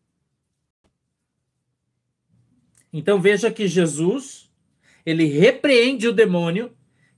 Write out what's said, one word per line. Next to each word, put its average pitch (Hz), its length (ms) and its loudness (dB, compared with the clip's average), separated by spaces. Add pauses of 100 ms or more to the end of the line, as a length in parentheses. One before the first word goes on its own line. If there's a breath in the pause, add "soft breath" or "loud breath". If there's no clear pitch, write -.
(3000)
Então 185 280 -2
veja 202 300 2
que 214 160 -4
Jesus, 175 840 -2 (520 soft breath)
ele 165 200 0
repreende 233 840 2
o 233 60 0
demônio 185 640 -2 (420)